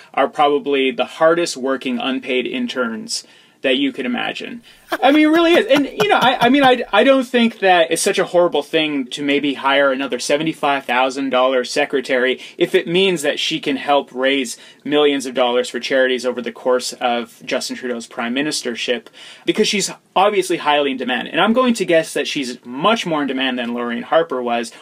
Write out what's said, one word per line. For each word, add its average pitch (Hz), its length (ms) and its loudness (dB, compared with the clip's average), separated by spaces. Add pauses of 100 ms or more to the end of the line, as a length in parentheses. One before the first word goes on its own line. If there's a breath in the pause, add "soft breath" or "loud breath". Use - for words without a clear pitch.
(160 loud breath)
are 135 120 2
probably 143 640 0
the 123 160 -2
hardest 165 520 2
working 127 420 -4
unpaid 131 480 -2
interns 120 760 -6 (380 soft breath)
that 131 140 2
you 139 160 0
could 127 140 -8
imagine. 117 560 -6 (400 loud breath)
I 277 100 6
mean, 302 120 6
it 302 80 4
really 330 220 4
is. 247 120 4
And, 269 220 2
you 415 200 -2
know, 381 100 4
I, 240 280 2
I 240 40 4
mean, 277 140 4
I, 254 200 4 (100)
I 214 100 6
don't 269 240 4
think 233 320 0
that 180 320 4
it's 160 120 -2
such 196 160 0
a 180 40 2
horrible 165 380 2
thing 147 460 -2
to 147 160 -10
maybe 143 320 0
hire 139 360 2
another 131 280 -4
seventy-five 147 680 -2
thousand 131 460 -2
dollar 127 340 2
secretary 127 720 0 (180 loud breath)
if 170 180 2
it 180 120 0
means 175 360 0
that 143 160 -2
she - 200 -4
can 139 160 -4
help 139 380 0
raise 131 440 -2 (280 loud breath)
millions 143 400 2
of 127 80 -8
dollars 123 360 0
for 127 100 -8
charities 127 440 0
over 123 160 -2
the 117 120 -6
course 127 420 -2
of 120 500 -4
Justin 127 320 -6
Trudeau's 117 300 -8
prime 120 300 -8
ministership, 127 720 -4 (380 loud breath)
because 190 220 2
she's 196 220 -2 (260)
obviously 185 420 2
highly 147 340 0
in 131 60 -6
demand. 120 300 -4
And 156 140 -2
I'm 214 100 4
going 247 220 2
to 196 120 -4
guess 160 280 2
that 135 140 -4
she's 123 360 -6
much 170 440 -2
more 151 160 -2
in 135 40 -2
demand 131 300 -2
than 120 160 -6
Lorraine 120 300 -6
Harper 160 380 0
was 120 300 -4 (100)